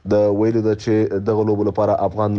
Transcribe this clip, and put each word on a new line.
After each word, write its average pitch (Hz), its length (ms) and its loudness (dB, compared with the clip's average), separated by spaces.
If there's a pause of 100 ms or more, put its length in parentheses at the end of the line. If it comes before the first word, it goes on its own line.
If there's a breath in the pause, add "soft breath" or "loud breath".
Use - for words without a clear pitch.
(120)
د 104 160 4 (140)
ویلي 113 260 2
ده 107 160 2
چې 107 460 0
دغه 110 180 0
لوبو 104 220 0
لپاره 104 260 0 (120)
افغان 104 320 -2